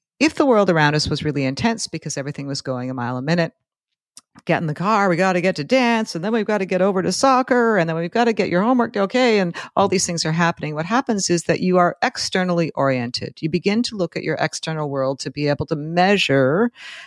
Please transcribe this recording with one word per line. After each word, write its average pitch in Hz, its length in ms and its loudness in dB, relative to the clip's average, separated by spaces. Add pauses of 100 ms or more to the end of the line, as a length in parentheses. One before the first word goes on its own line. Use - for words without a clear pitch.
(200)
if 311 160 2
the 311 100 2
world 214 240 6
around 156 240 4
us 151 160 0
was 151 140 -4
really 147 200 -2
intense 208 440 -2
because - 300 -10
everything 139 280 -8
was 139 160 -8
going 127 300 -6
a - 20 -8
mile 123 240 -4
a 127 60 -6
minute, 165 300 0 (920)
get 165 160 0
in 170 60 -2
the 147 80 -4
car, 202 340 2
we 175 60 2
gotta 180 260 2
get 180 140 0
to 151 80 -6
dance, 233 500 0
and 160 100 -6
then 214 100 -2
we've 220 120 0
gotta 208 200 0
get 180 160 -2
over 190 200 2
to 180 100 -2
soccer, 247 680 2
and 165 120 2
then 160 60 -2
we've 170 160 -4
gotta 233 220 2
get 196 160 -2
your 175 120 2
homework 233 340 0
okay, 214 440 2
and 175 160 -2 (200)
all 196 120 4
these 196 180 0
things 170 180 -4
are 160 80 -2
happening. 160 440 0
What 156 100 -4
happens 220 460 -2
is 170 120 2
that - 160 0
you 185 180 2
are 175 260 4
externally 180 720 -2
oriented. 127 680 -2
You 160 80 -2
begin 196 340 0
to 240 120 -6
look 180 200 -4
at - 80 -6
your 156 160 -4
external 156 500 -4
world 139 320 -4
to 147 100 -8
be 147 160 -4
able 143 200 -2
to 160 80 -4
measure 170 960 2 (360)